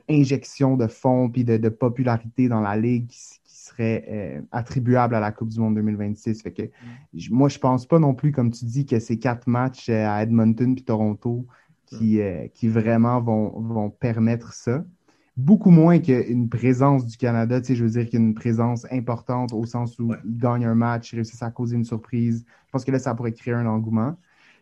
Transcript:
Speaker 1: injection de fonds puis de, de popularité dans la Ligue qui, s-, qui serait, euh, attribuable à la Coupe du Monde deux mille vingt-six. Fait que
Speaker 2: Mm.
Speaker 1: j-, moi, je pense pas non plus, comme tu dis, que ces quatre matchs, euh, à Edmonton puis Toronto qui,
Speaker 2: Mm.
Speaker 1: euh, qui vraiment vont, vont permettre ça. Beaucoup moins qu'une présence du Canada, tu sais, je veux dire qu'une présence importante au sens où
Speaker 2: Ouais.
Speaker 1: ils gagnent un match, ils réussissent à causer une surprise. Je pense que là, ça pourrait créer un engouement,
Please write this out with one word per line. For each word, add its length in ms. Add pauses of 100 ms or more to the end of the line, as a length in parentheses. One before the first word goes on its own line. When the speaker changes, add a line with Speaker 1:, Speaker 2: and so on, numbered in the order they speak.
Speaker 1:
injection 640
de 120
fonds 420
puis 160
de, 100
de 140
popularité 800
dans 100
la 160
Ligue 320
qui, 100
s-, 280
qui 100
serait, 540
euh, 320 (100)
attribuable 640
à 60
la 100
Coupe 180
du 100
Monde 160
deux 60
mille 140
vingt-six. 460
Fait 100
que 120
Speaker 2:
Mm. 40 (460)
Speaker 1:
j-, 200
moi, 140
je 120
pense 260
pas 120
non 160
plus, 200
comme 180
tu 140
dis, 200
que 140
ces 200
quatre 280
matchs, 420
euh, 160
à 180
Edmonton 520
puis 80
Toronto 640 (380)
qui, 320
Speaker 2:
Mm. 20
Speaker 1:
euh, 340
qui 140
vraiment 540
vont, 400
vont 280
permettre 640
ça. 300 (540)
Beaucoup 320
moins 300
qu'une 480
présence 580
du 120
Canada, 420
tu 80
sais, 80
je 80
veux 60
dire 200
qu'une 240
présence 560
importante 640
au 120
sens 340
où 120
Speaker 2:
Ouais. 140
Speaker 1:
ils 120
gagnent 280
un 100
match, 360
ils 60
réussissent 260
à 80
causer 240
une 80
surprise. 640 (220)
Je 40
pense 140
que 60
là, 80
ça 140
pourrait 200
créer 200
un 120
engouement, 520 (440)